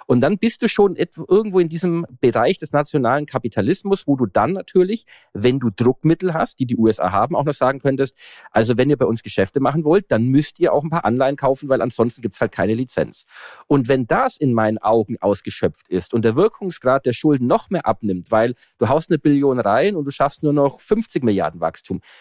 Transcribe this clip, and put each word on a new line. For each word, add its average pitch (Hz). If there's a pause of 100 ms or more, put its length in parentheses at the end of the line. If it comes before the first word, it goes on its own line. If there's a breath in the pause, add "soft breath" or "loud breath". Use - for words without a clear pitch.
Und 123
dann 185
bist -
du 233
schon 202
et-, - (100)
irgendwo 196
in 170
diesem 170 (160)
Bereich 123
des -
nationalen 143
Kapitalismus, 135
wo 139
du 127
dann 110
natürlich, 190 (300 soft breath)
wenn 123
du 120
Druckmittel 156
hast, -
die 135
die 117
U 110
S 110
A 92
haben, 113
auch 139
noch -
sagen 131
könntest, 135 (340 loud breath)
also 113
wenn 131
ihr 127
bei 131
uns 117
Geschäfte -
machen 139
wollt, 180
dann 113
müsst 139
ihr 175
auch 156
ein 160
paar 170
Anleihen 131
kaufen, 135
weil 131
ansonsten 117
gibt's 110
halt 113
keine 98
Lizenz. 113 (400 loud breath)
Und 135
wenn 131
das 240
in 135
meinen 110
Augen 110
ausgeschöpft -
ist 90
und 113
der 113
Wirkungsgrad 165
der 123
Schulden 131
noch 196
mehr 180
abnimmt, 98
weil 117 (240 soft breath)
du 113
haust 151
eine 160
Billion 139
rein 123
und 147
du 139
schaffst -
nur 147
noch 143
fünfzig -
Milliarden 85
Wachstum, 82 (200 soft breath)